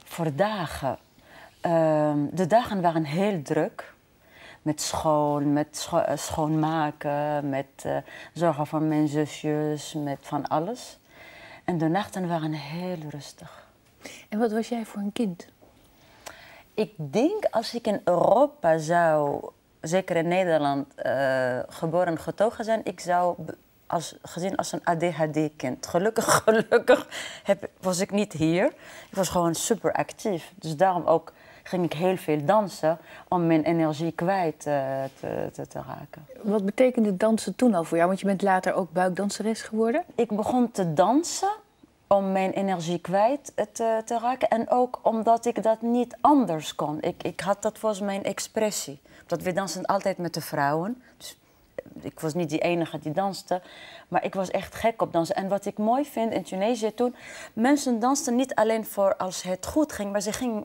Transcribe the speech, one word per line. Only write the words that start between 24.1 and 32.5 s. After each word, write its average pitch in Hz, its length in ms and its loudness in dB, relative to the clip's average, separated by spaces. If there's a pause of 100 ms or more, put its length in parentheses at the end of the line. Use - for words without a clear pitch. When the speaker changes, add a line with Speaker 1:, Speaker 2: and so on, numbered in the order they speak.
Speaker 1:
gezien 175 340 -6
als - 160 -2
een - 160 -4
A 170 80 4
D 160 60 0
H 160 200 0
D-kind. 151 640 -2
Gelukkig, 208 380 2 (100)
<laughs> - 100 4
gelukkig 233 640 4 (340)
heb, - 260 0 (120)
was 185 200 0
ik 196 100 -2
niet 202 220 0
hier. 165 340 2 (440)
Ik - 60 -10
was 185 120 2
gewoon 170 260 2
super 170 380 0
actief. - 640 -4
Dus 160 220 -8
daarom 180 280 2
ook - 280 2 (300)
ging 180 220 -2
ik 151 80 -2
heel 185 240 0
veel 151 280 -2
dansen 170 540 2 (300)